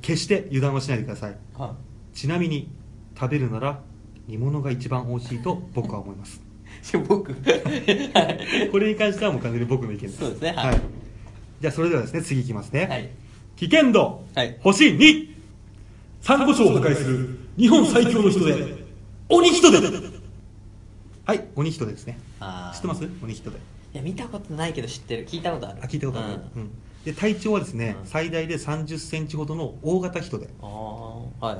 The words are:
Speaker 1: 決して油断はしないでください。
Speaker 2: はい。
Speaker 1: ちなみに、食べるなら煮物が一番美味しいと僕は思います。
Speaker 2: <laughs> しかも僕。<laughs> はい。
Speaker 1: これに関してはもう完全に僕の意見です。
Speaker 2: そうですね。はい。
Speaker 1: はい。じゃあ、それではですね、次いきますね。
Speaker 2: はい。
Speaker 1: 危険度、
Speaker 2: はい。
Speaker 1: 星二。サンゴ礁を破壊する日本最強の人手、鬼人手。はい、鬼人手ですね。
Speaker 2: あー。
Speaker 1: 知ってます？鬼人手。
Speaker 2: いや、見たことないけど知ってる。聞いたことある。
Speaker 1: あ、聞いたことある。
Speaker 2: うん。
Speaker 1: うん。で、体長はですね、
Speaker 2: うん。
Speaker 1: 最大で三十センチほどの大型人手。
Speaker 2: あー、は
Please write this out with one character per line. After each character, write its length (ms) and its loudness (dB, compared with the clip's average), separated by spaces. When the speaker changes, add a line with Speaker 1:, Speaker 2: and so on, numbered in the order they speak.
Speaker 1:
決 220 0
し 20 -8
て 220 2
油 140 0
断 120 2
は 80 0
し 80 -6
な 60 0
い 20 0
で 60 -4
く 40 -8
だ 80 -8
さ 140 -8
い。 60 -12
Speaker 2:
は 180 -10
い。 40 -18
Speaker 1:
ち 120 -4
な 100 0
み 120 2
に、 180 -4
食 120 -2
べ 80 2
る 120 0
な 100 -4
ら 200 -4
煮 120 -10
物 240 0
が 80 -2
一 200 -4
番 180 -2
美 80 -4
味 100 -6
し 100 -8
い 60 -8
と 200 -2
僕 200 -2
は 60 -6
思 120 -10
い 40 -14
ま 100 -14
す。 160 -18
Speaker 2:
<laughs> 220 -18
し 100 -12
か 60 4
も 80 -2
僕。 300 2
<laughs> 80 -12
は 760 2
い。 480 -2
Speaker 1:
こ 80 2
れ 140 4
に 60 -4
関 140 2
し 60 -6
て 80 -2
は 60 2
も 60 0
う 40 -6
完 100 -2
全 80 -2
に 60 0
僕 200 0
の 60 -6
意 40 -6
見 60 -10
で 60 -6
す。 100 -10
Speaker 2:
そ 80 -4
う 40 -4
で 60 -8
す 60 -12
ね。 100 0
は 120 -2
い。 40 2
Speaker 1:
は 60 2
い。 60 6
じ 60 0
ゃ 40 0
あ、 20 0
そ 100 -2
れ 80 2
で 60 4
は 60 2
で 60 -6
す 60 -6
ね、 80 -2
次 180 -2
い 40 0
き 100 -6
ま 80 -6
す 100 -14
ね。 140 0
Speaker 2:
は 100 -4
い。 140 -8
Speaker 1:
危 140 -4
険 220 8
度、 320 4
Speaker 2:
は 100 0
い。 160 -6
Speaker 1:
星 340 8
二。 360 8
サ 140 4
ン 100 2
ゴ 80 6
礁 140 6
を 40 4
破 60 4
壊 160 2
す 100 -2
る 340 -2
日 120 8
本 180 8
最 200 6
強 160 4
の 80 6
人 140 4
手、 100 4
鬼 220 8
人 220 10
手。 40 10
は 100 2
い、 100 -2
鬼 160 0
人 160 -6
手 60 -6
で 60 -12
す 80 -18
ね。 120 -12
Speaker 2:
あ 320 -10
ー。 40 -14
Speaker 1:
知 20 -14
っ 40 -16
て 60 -2
ま 60 -4
す？ 140 -6
鬼 120 -8
人 160 -12
手。 60 -12
Speaker 2:
い 40 -14
や、 100 -10
見 120 -6
た 120 -10
こ 120 -10
と 160 -14
な 140 -4
い 40 -4
け 100 -8
ど 60 -8
知 100 -12
っ 40 -18
て 160 -6
る。 80 -10
聞 120 -8
い 40 -10
た 100 -2
こ 80 -6
と 80 -10
あ 40 -12
る。 100 -16
Speaker 1:
あ、 40 -8
聞 120 -4
い 20 -8
た 80 -4
こ 60 -4
と 60 -6
あ 80 -4
る。 60 -6
Speaker 2:
う 20 -10
ん。 40 -8
Speaker 1:
う 40 -10
ん。 40 -14
で、 80 -6
体 240 0
長 160 -2
は 80 2
で 60 -4
す 80 -10
ね、 260 -4
Speaker 2:
う 40 -14
ん。 20 -14
Speaker 1:
最 240 -4
大 160 -2
で 120 -4
三 280 -4
十 120 -8
セ 200 -8
ン 100 -4
チ 80 -8
ほ 80 -6
ど 100 -6
の 280 -6
大 180 2
型 200 -4
人 180 -6
手。 80 -12
Speaker 2:
あ 40 -16
ー、 800 -10
は 160 -4